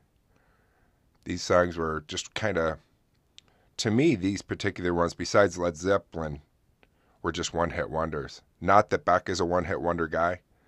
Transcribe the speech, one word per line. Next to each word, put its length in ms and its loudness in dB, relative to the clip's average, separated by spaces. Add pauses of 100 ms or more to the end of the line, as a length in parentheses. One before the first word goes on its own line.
(1200)
These 200 -6
songs 340 2
were 300 -4
just 260 -10
kinda, 460 -2 (1000)
to 140 -2
me, 240 4
these 260 -2
particular 520 -4
ones, 200 2
besides 440 2
Led 200 -2
Zeppelin, 640 -2 (800)
were 100 -2
just 220 -6
one-hit 360 -2
wonders. 520 -6 (180)
Not 300 6
that 160 -2
Beck 240 2
is 100 -2
a 60 2
one-hit 340 0
wonder 280 -2
guy 340 -2 (260)